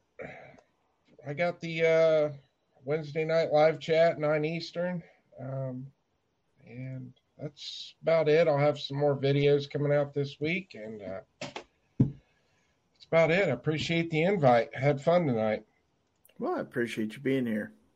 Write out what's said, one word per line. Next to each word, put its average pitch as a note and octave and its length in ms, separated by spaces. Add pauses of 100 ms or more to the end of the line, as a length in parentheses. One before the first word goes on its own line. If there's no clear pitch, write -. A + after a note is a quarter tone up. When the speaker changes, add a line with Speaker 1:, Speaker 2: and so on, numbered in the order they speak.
(1300)
Speaker 1:
I D3 60
got E3+ 280
the, E3 240
uh, D#3+ 440 (560)
Wednesday D3+ 380
night D#3+ 300
live D3+ 260
chat, D#3+ 400
nine D3+ 240
Eastern. E3+ 600 (360)
Um, C3 460 (840)
and B2+ 460 (240)
that's - 640
about D#3+ 260
it. D#3+ 200
I'll C#3+ 100
have C#3+ 220
some C#3 180
more C#3+ 180
videos C#3+ 540
coming C#3+ 240
out C#3+ 200
this C#3 260
week, F3 340
and, A3 280
uh, G2 180 (800)
that's - 1080
about E3 240
it. F#3+ 160
I C#3 40
appreciate E3 580
the D#3 140
invite. C#3+ 520
Had C3+ 260
fun E3+ 260
tonight. A2 360 (760)
Speaker 2:
Well, F4+ 160
I C4+ 60
appreciate A2+ 520
you C3+ 80
being C3 240
here. G#2+ 280 (220)